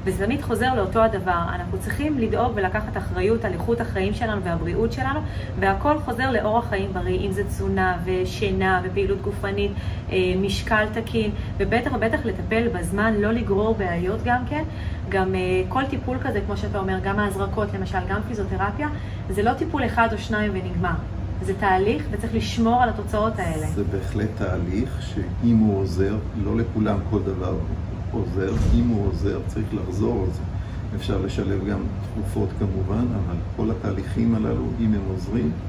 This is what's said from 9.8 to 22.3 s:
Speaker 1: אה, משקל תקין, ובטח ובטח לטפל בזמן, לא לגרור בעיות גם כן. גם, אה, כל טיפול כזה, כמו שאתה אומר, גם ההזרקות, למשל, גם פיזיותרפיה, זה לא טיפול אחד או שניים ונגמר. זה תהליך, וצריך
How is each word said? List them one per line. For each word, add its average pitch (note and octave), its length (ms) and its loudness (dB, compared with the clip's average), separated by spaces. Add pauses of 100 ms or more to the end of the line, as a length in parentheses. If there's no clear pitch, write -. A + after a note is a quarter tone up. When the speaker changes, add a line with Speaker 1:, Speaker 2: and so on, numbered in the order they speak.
Speaker 1:
אה, F#3+ 60 0 (240)
משקל G#3+ 520 2
תקין, A3+ 380 -2 (260)
ובטח A3+ 360 2
ובטח A3+ 320 0
לטפל A3+ 420 0
בזמן, G3 460 0
לא G#3 180 2
לגרור A3 440 2
בעיות F#3 500 0
גם B3 240 4
כן. D4+ 140 -2 (460)
גם, F#3+ 260 2
אה, F#3 40 0 (300)
כל C4 200 0
טיפול B3+ 340 -2
כזה, B3+ 220 -2
כמו G3+ 120 -2
שאתה G3+ 220 -2
אומר, F#3+ 240 0
גם G3 160 0
ההזרקות, G3 540 0
למשל, F#3+ 260 -2 (100)
גם G3+ 180 0
פיזיותרפיה, G3+ 600 -2 (400)
זה G3 140 0
לא A#3+ 100 4
טיפול C#4+ 320 0
אחד A3+ 280 2
או G3+ 40 -2
שניים G#3 360 -2
ונגמר. F3+ 420 -2 (460)
זה G3 180 -2
תהליך, G3+ 520 4
וצריך G#3+ 240 -2